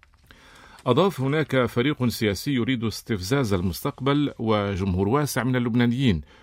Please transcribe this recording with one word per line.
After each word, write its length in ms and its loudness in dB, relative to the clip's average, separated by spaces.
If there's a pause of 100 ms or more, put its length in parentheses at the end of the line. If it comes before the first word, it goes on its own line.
(880)
أضاف: 340 2
"هناك 440 0
فريق 420 0
سياسي 440 -2
يريد 320 0
استفزاز 680 -2
المستقبل 840 -2
وجمهور 680 0
واسع 360 0
من 120 0
اللبنانيين، 640 2 (220)